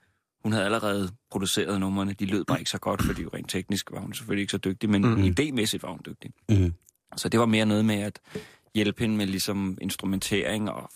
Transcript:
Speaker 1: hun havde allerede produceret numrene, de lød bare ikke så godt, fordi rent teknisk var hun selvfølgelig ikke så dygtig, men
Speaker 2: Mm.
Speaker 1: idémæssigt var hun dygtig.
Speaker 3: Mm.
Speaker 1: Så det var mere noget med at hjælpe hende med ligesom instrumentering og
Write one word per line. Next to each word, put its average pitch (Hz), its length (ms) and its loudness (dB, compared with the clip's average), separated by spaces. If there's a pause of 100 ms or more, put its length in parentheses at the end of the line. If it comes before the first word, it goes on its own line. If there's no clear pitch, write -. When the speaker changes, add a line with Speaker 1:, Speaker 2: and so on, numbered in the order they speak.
(440)
Speaker 1:
hun 107 100 0
havde 101 120 2
allerede 101 460 0 (200)
produceret 95 480 0
numrene, 98 340 0
de 101 120 -6
lød 95 200 0
bare 85 140 0
ikke - 120 -6
så 104 80 -4
godt, 101 240 0
fordi 87 220 -2
rent - 240 -10
teknisk 95 420 -4
var - 80 -8
hun 95 140 -8
selvfølgelig 101 280 -4
ikke 98 100 -4
så 101 60 -2
dygtig, 98 320 -2
men 101 120 6
Speaker 2:
Mm. 110 220 4
Speaker 1:
idémæssigt 110 600 2
var - 60 -8
hun - 160 -10
dygtig. - 260 -14 (180)
Speaker 3:
Mm. 92 240 6 (440)
Speaker 1:
Så - 120 -2
det 113 100 4
var 120 60 6
mere 110 200 4
noget 107 200 4
med 107 160 2
at 104 180 -6 (560)
hjælpe 104 280 0
hende 110 140 2
med 104 80 0
ligesom 95 560 -2
instrumentering 98 880 -2
og - 260 -10